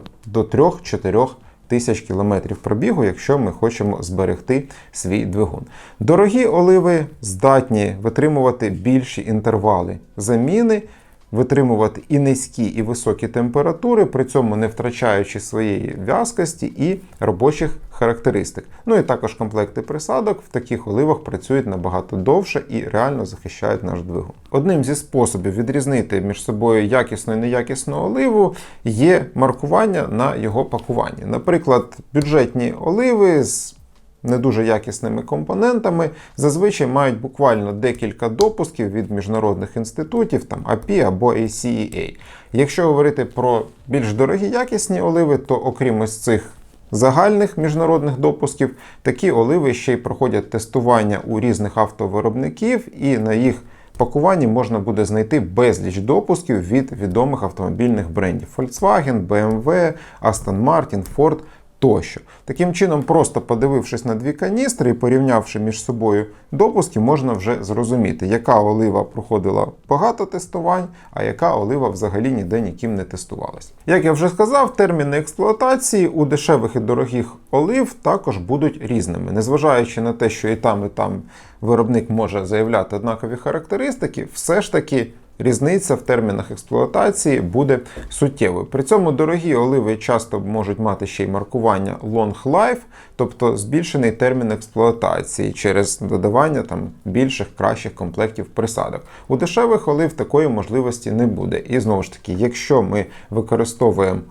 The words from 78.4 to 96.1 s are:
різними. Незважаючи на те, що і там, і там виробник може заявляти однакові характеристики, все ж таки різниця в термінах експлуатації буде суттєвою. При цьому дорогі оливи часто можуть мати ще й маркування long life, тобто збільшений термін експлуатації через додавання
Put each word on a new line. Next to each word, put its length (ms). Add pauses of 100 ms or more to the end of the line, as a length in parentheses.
різними. 500
Незважаючи 680
на 120
те, 180
що 180
і 80
там, 300
і 20
там 340 (380)
виробник 500
може 360
заявляти 500
однакові 400
характеристики, 960
все 300
ж 100
таки 340 (320)
різниця 560
в 80
термінах 480
експлуатації 920
буде 400 (280)
суттєвою. 580
При 160
цьому 300
дорогі 420
оливи 420
часто 440
можуть 380
мати 280
ще 180
й 20
маркування 760
long 420
life, 340 (380)
тобто 400
збільшений 560
термін 400
експлуатації 1000
через 480
додавання 640